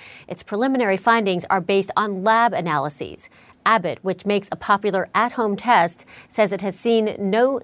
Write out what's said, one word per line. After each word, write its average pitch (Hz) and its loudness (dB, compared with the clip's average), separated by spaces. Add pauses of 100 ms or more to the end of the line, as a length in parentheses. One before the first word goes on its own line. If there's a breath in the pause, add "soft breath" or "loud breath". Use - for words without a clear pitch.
(260 loud breath)
Its - -12
preliminary 226 0
findings 196 2
are 190 2
based 196 0
on 196 -2
lab 226 4
analyses. 147 -4 (380 soft breath)
Abbott, 190 0
which 180 -4
makes 202 -2
a 180 -8
popular 196 0
at-home 220 0
test, 190 0 (240 loud breath)
says 202 0
it 190 -6
has 202 -4
seen 226 2
no 226 0